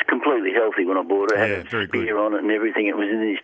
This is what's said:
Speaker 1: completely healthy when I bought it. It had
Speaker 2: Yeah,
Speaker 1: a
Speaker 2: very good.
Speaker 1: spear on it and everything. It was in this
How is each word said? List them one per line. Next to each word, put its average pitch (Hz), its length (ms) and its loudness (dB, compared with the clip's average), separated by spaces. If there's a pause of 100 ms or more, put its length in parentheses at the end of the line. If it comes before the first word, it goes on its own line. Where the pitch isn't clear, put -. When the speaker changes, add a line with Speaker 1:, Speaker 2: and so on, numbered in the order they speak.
Speaker 1:
completely 120 460 2
healthy 104 320 2
when 95 120 0
I 92 40 0
bought 202 300 0
it. 208 40 2
It 143 40 2
had 110 100 2
Speaker 2:
Yeah, 101 80 -2
Speaker 1:
a 85 60 -8
Speaker 2:
very 104 240 -4
good. 120 160 -4
Speaker 1:
spear 110 140 -2
on 107 160 0
it 101 80 0
and 107 100 0
everything. 107 360 0
It 95 80 -2
was 101 140 -2
in 110 100 -2
this 107 240 -2